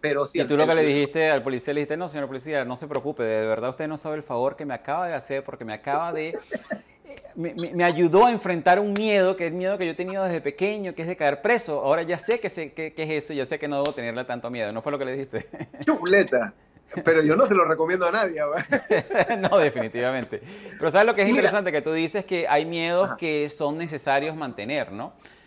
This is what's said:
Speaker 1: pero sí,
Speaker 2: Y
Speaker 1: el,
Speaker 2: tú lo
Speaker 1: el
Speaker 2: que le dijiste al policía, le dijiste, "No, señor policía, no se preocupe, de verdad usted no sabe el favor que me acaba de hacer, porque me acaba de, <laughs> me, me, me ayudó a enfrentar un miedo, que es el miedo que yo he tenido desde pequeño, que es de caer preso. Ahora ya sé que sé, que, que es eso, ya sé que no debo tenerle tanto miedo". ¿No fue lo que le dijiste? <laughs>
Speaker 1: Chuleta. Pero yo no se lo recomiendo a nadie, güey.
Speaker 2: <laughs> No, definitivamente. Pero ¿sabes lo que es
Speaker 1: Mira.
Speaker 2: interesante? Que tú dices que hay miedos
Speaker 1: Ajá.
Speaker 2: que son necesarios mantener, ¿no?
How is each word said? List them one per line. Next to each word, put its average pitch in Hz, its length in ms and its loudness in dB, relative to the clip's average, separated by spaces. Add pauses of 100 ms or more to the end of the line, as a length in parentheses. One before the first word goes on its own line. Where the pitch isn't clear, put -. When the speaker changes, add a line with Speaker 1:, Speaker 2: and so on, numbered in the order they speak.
Speaker 1:
pero 143 260 0
sí, - 120 -4
Speaker 2:
Y - 20 2
Speaker 1:
el, 143 60 0
Speaker 2:
tú 143 100 2
lo 151 60 6
Speaker 1:
el 160 60 4
Speaker 2:
que 165 60 6
le 160 100 4
dijiste 147 440 2
al 139 120 4
policía, 131 320 -4
le 147 80 0
dijiste, 147 140 -4
"No, 175 140 -6
señor 147 180 -6
policía, 135 380 -4
no 123 100 -6
se 151 120 -12
preocupe, 139 360 -4
de 110 240 2
verdad 110 220 0
usted 151 180 -6
no 156 100 -6
sabe 151 200 -6
el 147 60 -8
favor 135 340 -2
que 151 80 -10
me 139 80 -6
acaba 156 340 -4
de 165 60 -6
hacer, 135 300 -4
porque - 200 -12
me 110 100 -8
acaba 147 380 -2
de, 160 300 -6
<laughs> - 920 -12
me, 165 180 -6
me, 170 200 -6
me 175 120 2
ayudó 175 400 6
a 240 60 6
enfrentar 180 480 2
un 208 120 0
miedo, 202 460 2
que 175 80 -4
es 165 60 -2
el 170 60 -6
miedo 190 200 -2
que 185 80 -2
yo 165 80 -2
he - 20 -8
tenido 190 300 -4
desde 170 160 -2
pequeño, 190 540 -2
que 165 80 -6
es 165 40 -4
de 180 80 -4
caer 143 260 0
preso. 208 380 2
Ahora 156 240 2
ya 170 160 -2
sé 226 220 0
que 208 80 -4
sé, 151 240 -10
que, 160 200 -10
que 160 100 -6
es 151 200 -2
eso, 160 100 -10
ya 135 120 -2
sé 151 120 -6
que 147 120 -6
no 139 120 -2
debo 147 140 0
tenerle 120 300 -6
tanto 120 240 -8
miedo". 113 240 -4
¿No 110 80 -6
fue 147 100 -4
lo 143 80 -4
que 135 60 -4
le 127 80 -6
dijiste? 135 340 -6 (200)
<laughs> - 180 -10
Speaker 1:
Chuleta. 175 680 2 (500)
Pero 160 180 6
yo 151 140 6
no 254 120 6
se 202 60 4
lo 180 120 6
recomiendo 160 400 0
a 170 60 2
nadie, 185 340 0
güey. 214 920 0
Speaker 2:
<laughs> - 20 -4
No, 190 180 4
definitivamente. 123 840 0 (360)
Pero 160 120 0
¿sabes 190 160 6
lo 226 80 4
que 202 80 2
es 196 60 6
Speaker 1:
Mira. 240 120 4
Speaker 2:
interesante? 196 320 2
Que 147 100 0
tú 160 100 -2
dices 165 320 -2
que 175 240 -2
hay 147 180 4
miedos 170 440 0
Speaker 1:
Ajá. 117 80 -6
Speaker 2:
que 151 320 -2
son 147 280 -4
necesarios 151 600 -2
mantener, 123 560 -6
¿no? 120 180 -10 (360)